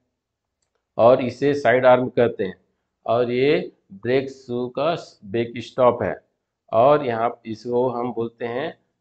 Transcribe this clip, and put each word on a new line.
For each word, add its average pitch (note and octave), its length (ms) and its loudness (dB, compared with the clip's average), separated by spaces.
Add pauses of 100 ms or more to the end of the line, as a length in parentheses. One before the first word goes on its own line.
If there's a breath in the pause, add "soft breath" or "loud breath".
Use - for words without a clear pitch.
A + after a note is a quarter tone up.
(1000)
और B2+ 240 6
इसे C#3 320 -2
साइड B2+ 320 2
आर्म B2+ 220 4
कहते A#2 360 0
हैं F#2 160 -8 (460)
और A#2+ 240 0
ये C#3+ 420 0 (200)
ब्रेक C3 380 -4
शू B2 380 -8
का D3 280 -4 (280)
बैक A#2 340 -4
स्टॉप A#2+ 440 0
है F2 180 -4 (520)
और C#3 340 4
यहाँ A#2 400 -4
इसको A#2+ 420 -2
हम A#2+ 240 -6
बोलते A#2 320 -8
हैं C3 340 -8 (220)